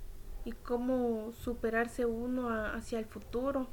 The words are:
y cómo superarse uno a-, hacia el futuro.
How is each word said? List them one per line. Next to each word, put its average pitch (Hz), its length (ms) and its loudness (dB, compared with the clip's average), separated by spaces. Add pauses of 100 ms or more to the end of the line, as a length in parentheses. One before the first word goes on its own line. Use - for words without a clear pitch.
(440)
y 233 100 -4
cómo 240 800 2
superarse 233 720 0
uno 240 440 2
a-, 214 260 0
hacia 226 220 -2
el 220 80 0
futuro. 254 680 0